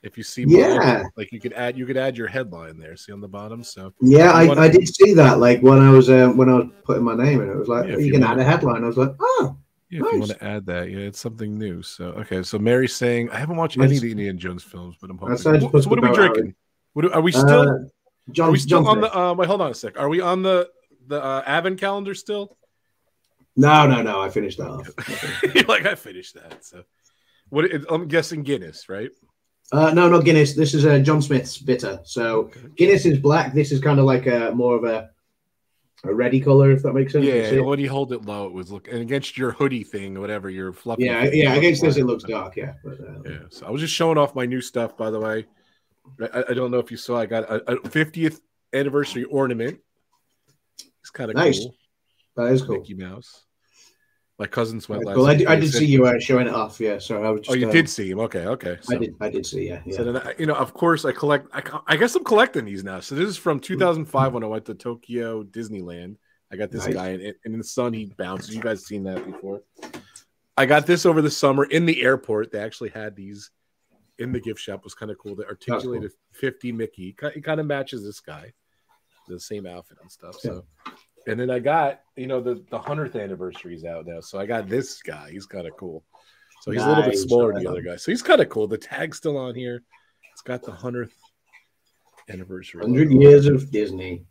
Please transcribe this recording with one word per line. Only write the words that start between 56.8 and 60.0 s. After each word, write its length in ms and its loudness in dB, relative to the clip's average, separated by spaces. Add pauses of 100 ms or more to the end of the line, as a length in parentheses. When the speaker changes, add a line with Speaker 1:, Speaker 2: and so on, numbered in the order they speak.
Speaker 2:
Yeah, 160 -4
so 260 -8
I 60 -2
was 120 -2
Speaker 1:
Oh, 20 -20 (100)
Speaker 2:
just, 60 -2
Speaker 1:
you 80 0
Speaker 2:
um, 60 -2
Speaker 1:
did 180 2
see 200 -8
him. 100 -6
Okay, 260 -6
okay. 260 -8
Speaker 2:
I 220 -6
Speaker 1:
So, 40 -4
Speaker 2:
did, 220 -8
I 80 -6
did 160 -8
see. 240 -10
Yeah, 160 -14
yeah. 140 -10
Speaker 1:
so 60 -4